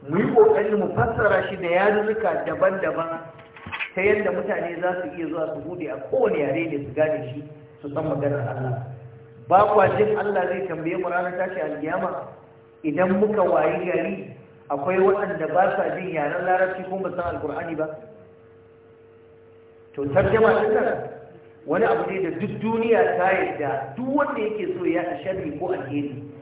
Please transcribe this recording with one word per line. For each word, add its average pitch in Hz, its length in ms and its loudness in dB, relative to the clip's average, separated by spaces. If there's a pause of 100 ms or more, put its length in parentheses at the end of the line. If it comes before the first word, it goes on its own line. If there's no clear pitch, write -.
mu 156 100 0
yi 247 180 2
ƙoƙari 208 420 6
mu 180 180 0
fassara 214 540 2
shi 196 80 -6
da 180 100 -4
yarurruka 208 800 2
daban-daban 165 720 -2 (760)
ta 185 60 0
yadda 208 300 2
mutane 170 500 -4
za 180 200 0
su 175 60 -6 (100)
iya 165 100 -4
zuwa 156 260 -4
su 147 140 -8
buɗe 165 240 -8
a - 40 -6 (140)
kowane 220 300 2
yare 165 280 0
ne 147 100 -4 (100)
su - 60 -12
gane 151 400 0
shi, 147 100 -10 (380)
su 143 120 -10
san 156 140 -4
maganar 143 400 0
Allah. 123 400 -4 (600)
Ba 196 200 8
kwa 202 200 6 (100)
jin 214 200 4
Allah 196 300 0
zai 180 200 -2
tambaye 165 300 -4
mu 175 120 -2
ranar 180 280 -2
tashi 185 220 -2
alkiyama 151 680 -4 (560)
idan 180 360 2
muka 208 240 2
wayi 170 420 2
gari 180 500 -4 (340)
akwai 180 280 -2
waɗanda 190 560 2
ba 185 220 4
sa 175 240 -2
jin 185 160 -6
yaren 160 300 -2
larabci 185 440 0
ko 190 140 -4
ba 175 80 -2
san 175 240 -4
Alkur'ani 151 400 -6
ba? 156 120 -2 (2000)
To 143 100 -4 (100)
tarjama 214 460 4
din 214 120 2
nan - 140 2 (800)
wani 185 200 2
abu - 260 0
ne 190 120 -2
da 170 60 -2 (100)
duk 208 120 -4 (100)
duniya 226 420 4 (140)
ta 180 140 2
yarda 143 640 -2
duk 247 120 -6
wanda 285 340 0
yake 208 360 -4
so 175 80 -4
ya 170 180 2 (200)
sharri 185 360 -4
ko 175 160 -4
alheri 143 480 -6 (180)